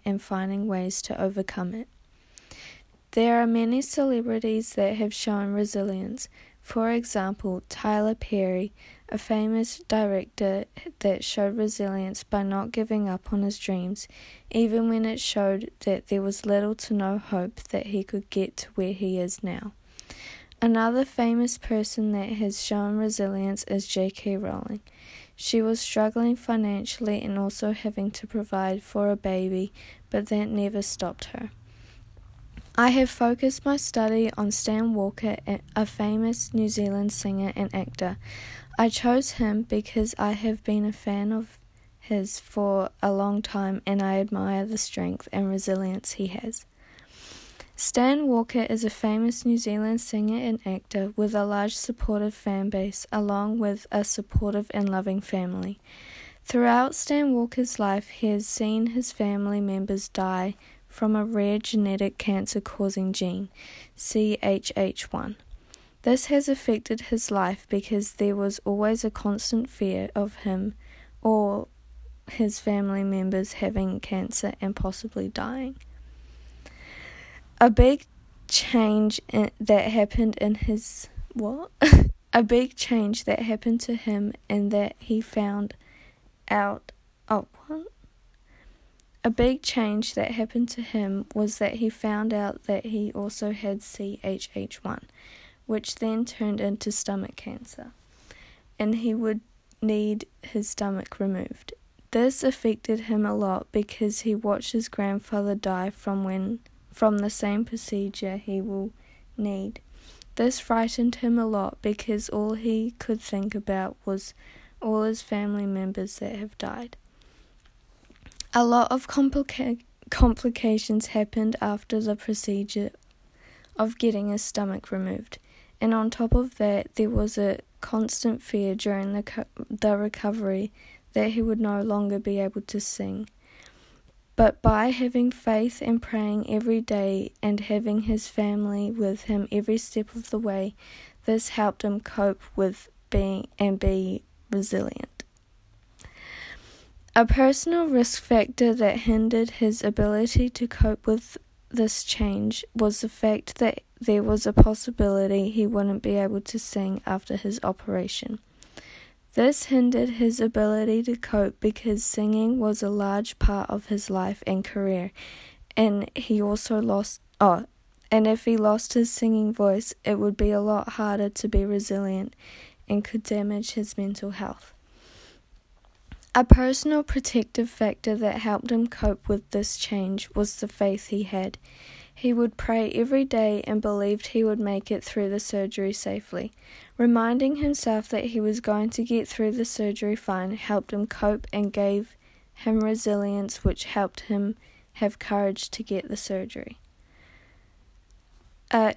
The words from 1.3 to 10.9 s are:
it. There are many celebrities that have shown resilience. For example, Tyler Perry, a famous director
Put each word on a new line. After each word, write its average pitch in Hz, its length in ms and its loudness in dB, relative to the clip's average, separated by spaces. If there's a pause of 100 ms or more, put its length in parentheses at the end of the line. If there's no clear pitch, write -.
it. 226 140 -10 (1200)
There 233 300 4
are 233 60 2
many 233 340 2
celebrities 226 920 -2
that 208 240 0
have 208 160 -2
shown 202 400 -2
resilience. 202 720 -4 (340)
For 233 300 -2
example, 202 800 -2
Tyler 214 440 0
Perry, 190 600 -2 (340)
a 214 100 -6
famous 220 600 -2 (100)
director 202 800 0 (340)